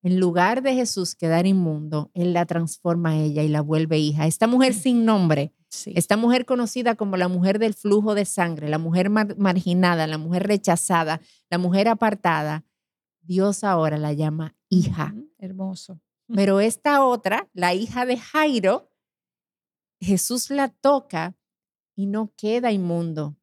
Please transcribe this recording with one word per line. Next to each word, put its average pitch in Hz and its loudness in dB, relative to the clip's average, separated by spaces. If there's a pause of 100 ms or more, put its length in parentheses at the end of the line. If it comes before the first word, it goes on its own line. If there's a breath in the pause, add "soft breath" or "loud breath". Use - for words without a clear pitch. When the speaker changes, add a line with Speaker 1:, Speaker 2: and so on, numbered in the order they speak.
Speaker 1:
En 180 2
lugar 185 2
de 262 0
Jesús 214 -4
quedar 165 0
inmundo, 156 0
él 175 0
la 170 0
transforma 170 -2
a 156 0
ella 151 0
y 156 0
la 151 0
vuelve 156 0
hija. 151 0
Esta 220 0
mujer 254 2
Speaker 2:
Mm. 214 -4
Speaker 1:
sin 240 2
nombre, 165 2 (160)
Speaker 2:
Sí. - -14
Speaker 1:
esta 175 2
mujer 240 2
conocida 240 -2
como 196 -4
la 180 0
mujer 185 0
del 220 0
flujo 208 0
de 202 0
sangre, 160 -4
la 151 0
mujer 175 0
mar-, 208 0
marginada, 180 2
la 156 -4
mujer 170 -2
rechazada, 170 0 (300 soft breath)
la 175 -2
mujer 180 2
apartada, 170 -2 (580)
Dios 185 0
ahora 160 2
la 151 -2
llama 156 -4 (140)
hija. 160 0
Speaker 2:
Ujú. 285 -16
Hermoso. 190 -12 (340)
Speaker 1:
Pero 196 4
esta 269 2
otra, 226 -2
la 180 0
hija 220 -4
de 247 -2
Jairo, 247 0 (1120)
Jesús 196 -2
la 277 0
toca 254 -2 (600)
y 196 -4
no 208 -4
queda 233 -2
inmundo. 170 -4